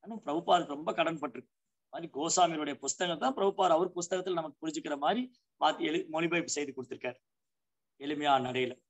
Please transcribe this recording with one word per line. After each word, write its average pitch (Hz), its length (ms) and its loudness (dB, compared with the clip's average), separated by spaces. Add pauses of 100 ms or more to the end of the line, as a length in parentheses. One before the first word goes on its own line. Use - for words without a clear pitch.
ஆனா 214 100 -12
பிரபுபாதருக்கு 165 600 0
ரொம்ப 156 200 -6
கடன் 165 240 0
பட்டிருக்கு. 131 340 -10 (400)
மாதிரி 160 200 -10
கோசாமியினுடைய 160 640 2
புஸ்தகம் 165 440 -4
தான் 254 160 0
பிரபுபாதர் 196 360 2
அவர் 175 220 4
புஸ்தகத்துல 180 400 -4
நமக்கு 160 260 -4
புரிஞ்சுக்கிற 160 400 -6
மாதிரி 196 220 2 (400)
மாத்தி 156 240 4
எழு-, 165 240 0
மொழிபெயர்ப்பு 165 440 0
செய்து 143 200 -4
கொடுத்திருக்காரு 123 460 -8 (800)
எளிமையான 143 500 2
நடையில. 127 240 0 (160)